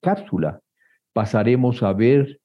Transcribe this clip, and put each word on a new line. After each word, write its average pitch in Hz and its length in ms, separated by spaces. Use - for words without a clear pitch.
cápsula 131 580
pasaremos 120 680
a 98 100
ver 135 520